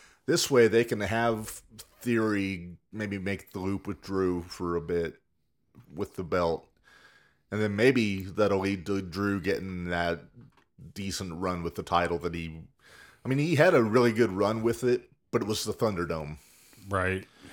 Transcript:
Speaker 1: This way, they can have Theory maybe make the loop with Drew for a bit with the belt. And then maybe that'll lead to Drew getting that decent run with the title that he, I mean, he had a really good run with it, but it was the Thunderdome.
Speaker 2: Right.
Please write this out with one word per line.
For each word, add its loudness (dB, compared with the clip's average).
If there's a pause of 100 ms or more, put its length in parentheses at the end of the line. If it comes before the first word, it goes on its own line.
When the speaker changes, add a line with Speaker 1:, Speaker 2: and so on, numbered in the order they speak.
(260)
Speaker 1:
This 2
way, 8
they 6
can -2
have -2 (380)
Theory -2 (160)
maybe -6
make -6
the -8
loop -4
with -8
Drew 0
for -6
a -2
bit -4 (760)
with -8
the -8
belt. 0 (840)
And -2
then -2
maybe 4
that'll 2
lead -2
to -2
Drew -4
getting -4
that -2 (680)
decent -8
run -4
with -4
the -8
title 0
that -4
he, -8 (640)
I -6
mean, 0
he 0
had 6
a 6
really 6
good 4
run 0
with 0
it, 0 (180)
but 0
it -4
was -2
the -4
Thunderdome. -2 (500)
Speaker 2:
Right. -2 (240)